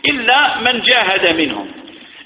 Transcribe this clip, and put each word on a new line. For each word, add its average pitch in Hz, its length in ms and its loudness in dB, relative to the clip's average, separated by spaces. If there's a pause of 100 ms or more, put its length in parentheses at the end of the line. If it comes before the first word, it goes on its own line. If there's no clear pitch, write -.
إلا 269 520 2
من 240 240 -2
جاهد 196 540 2
منهم. 120 360 -4 (540)